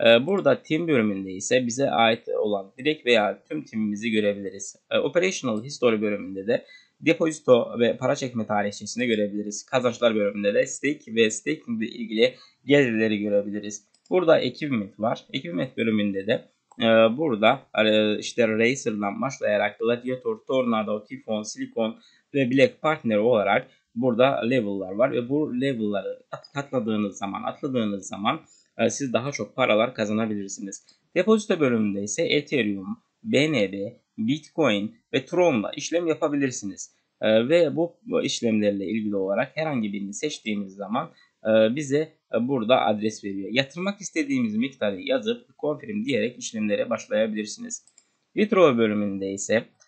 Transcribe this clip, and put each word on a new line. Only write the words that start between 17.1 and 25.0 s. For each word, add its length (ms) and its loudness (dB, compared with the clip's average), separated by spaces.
burada, 440 2
e, 340 4
işte 280 0
Racer'dan 760 0
başlayarak 580 -2
Gladiator, 680 -4
Tornado, 560 0
Typhoon, 400 -6
Silicon 560 -6
ve 180 0
Black 300 4
Partner 360 0
olarak 500 2
burada 540 2
level'lar 420 -2
var 200 0